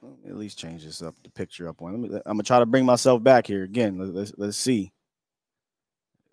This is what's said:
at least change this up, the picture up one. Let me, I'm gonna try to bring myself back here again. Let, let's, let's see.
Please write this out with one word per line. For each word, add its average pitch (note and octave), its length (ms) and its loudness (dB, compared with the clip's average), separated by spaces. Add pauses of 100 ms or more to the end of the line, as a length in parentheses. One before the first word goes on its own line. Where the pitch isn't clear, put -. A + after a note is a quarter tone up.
(260)
at F#2+ 80 -18
least G#2 240 -12
change E2 240 -14
this D#2 200 -16
up, D#2+ 200 -12
the - 60 -20
picture F2 400 -12
up D#2+ 140 -14
one. F#2 180 -10
Let A#2 100 -8
me, G#2 140 -8
I'm G#2+ 120 -6
gonna G#2+ 60 -4
try B2 160 4
to A#2+ 60 6
bring B2+ 220 2
myself B2 360 4
back B2 240 8
here G2 180 -4
again. G2+ 340 -2
Let, F#2 160 -8
let's, G2+ 240 -6
let's G2+ 180 -6
see. G#2+ 340 -2 (1400)